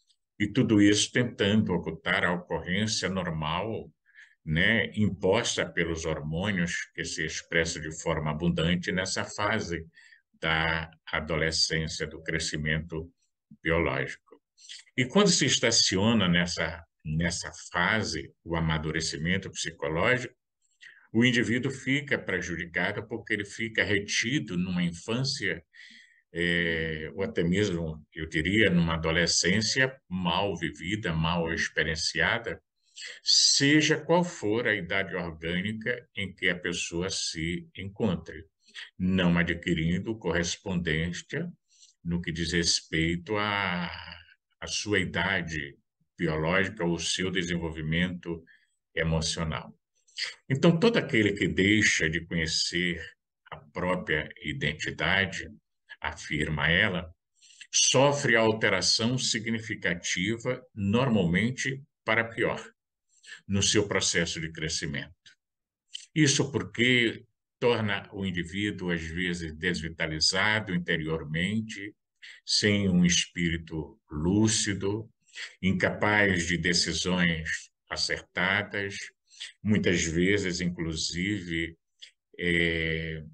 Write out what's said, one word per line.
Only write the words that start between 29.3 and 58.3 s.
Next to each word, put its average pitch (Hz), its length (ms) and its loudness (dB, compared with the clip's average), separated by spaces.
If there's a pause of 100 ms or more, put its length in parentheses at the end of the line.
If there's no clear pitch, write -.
mal 90 480 -2
vivida, 85 580 -4
mal 82 400 0
experienciada, 82 1080 -2 (640)
seja 151 720 6
qual 175 260 4
for 120 440 0
a 107 60 4
idade 95 420 -2
orgânica 90 1000 -4
em 95 180 -6
que - 140 -2
a 90 100 0
pessoa 87 520 -4
se 85 640 -6
encontre, 95 720 -6 (520)
não 92 400 4
adquirindo 87 800 0
correspondência 92 1300 -2 (520)
no 87 180 -2
que 85 100 -8
diz 82 220 -4
respeito 85 840 0
à, 101 540 -2 (680)
à 82 60 -10
sua 104 320 0
idade 80 800 -2 (400)
biológica 80 680 0
ou 85 120 2
seu 92 320 -2
desenvolvimento 85 1120 -2 (540)
emocional. 80 800 -2 (760)
Então, 165 300 6
todo 233 180 4
aquele 107 360 2
que 95 140 0
deixa 92 640 4
de 80 160 -4
conhecer 85 760 -2 (480)
a - 80 -14
própria 87 720 -2 (140)
identidade, 78 1080 -2 (500)
afirma 76 720 -2
ela, 87 440 0 (580)
sofre 139 640 4